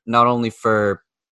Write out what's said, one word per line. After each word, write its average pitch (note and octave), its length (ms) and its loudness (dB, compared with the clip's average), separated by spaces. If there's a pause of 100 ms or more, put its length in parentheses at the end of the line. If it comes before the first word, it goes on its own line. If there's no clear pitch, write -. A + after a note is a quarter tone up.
not A#2 220 2
only A#2+ 240 -2
for, G#2 540 -2 (300)